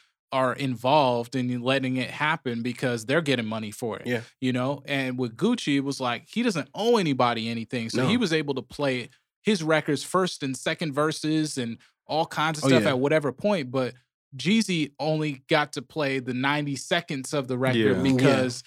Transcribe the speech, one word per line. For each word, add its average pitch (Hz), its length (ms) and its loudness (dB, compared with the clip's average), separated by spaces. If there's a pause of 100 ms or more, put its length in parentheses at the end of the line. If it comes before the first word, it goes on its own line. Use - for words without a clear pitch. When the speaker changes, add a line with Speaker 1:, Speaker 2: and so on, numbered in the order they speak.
(300)
Speaker 1:
are 131 220 2
involved 127 840 2
in 123 260 -2
letting 131 340 0
it 127 140 -4
happen, 147 520 -2
because 120 440 -2
they're 147 160 2
getting 127 240 0
money 110 240 -6
for 107 280 -6
it, - 80 -14
Speaker 2:
Yeah. 120 140 -2 (220)
Speaker 1:
you 127 100 0
know? 131 320 -4
And 131 340 -4
with 120 200 -4
Gucci, 196 380 0
it 139 80 2
was 139 160 -4
like, 120 300 -4
he 226 120 -2
doesn't 190 320 -2
owe 226 240 4
anybody 123 500 2
anything. 117 400 -4
So 135 180 0
he 190 80 4
Speaker 2:
No. 247 60 2
Speaker 1:
was 175 140 0
able 147 200 0
to 127 80 -6
play 127 460 -4 (340)
his 202 200 2
records 156 420 2
first 180 380 -2
and 135 140 -2
second 160 360 -4
verses 156 680 0
and 113 200 -6 (280)
all 156 200 0
kinds 160 320 -2
of - 60 -2
Speaker 2:
Oh, - 40 4
Speaker 1:
stuff 131 140 6
Speaker 2:
yeah. - 80 2
Speaker 1:
at 131 80 2
whatever 143 340 2
point, 175 380 -2
but 127 240 -2 (420)
Jeezy 165 640 0
only 151 500 -2
got 147 260 2
to 139 80 -6
play 135 360 -2
the 127 140 -4
ninety 143 440 0
seconds 156 580 -4
of 135 140 -2
the 127 100 -2
record 127 200 2
Speaker 3:
Yeah. 104 240 4
Speaker 2:
Yeah. - 0 -
Speaker 1:
because 131 640 4